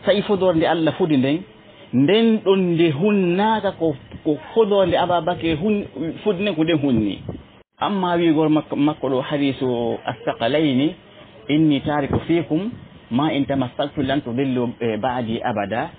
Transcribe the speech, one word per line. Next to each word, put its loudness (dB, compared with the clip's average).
Tawi 4
fodore 2
nde 4
Allah 2
fodi 2
nden, 2
nden 4
ɗon 4
nde 4
hunnaka 0
ko, -2
ko 0
fodore 4
nde 2
Ababakar 0
hun-, 0
fodi -2
nden -2
ko 0
nden 0
hunni. 0
Amma -2
wigol 2
makko, 0
makko 0
ɗo 0
hadisu -2
As-Saqalayni, 0
"Inni 2
tariku -2
fikum -2
ma 0
in 0
tamassaktu -4
lan 0
tudillu, -2
e, -2
ba'di -4
abada." -4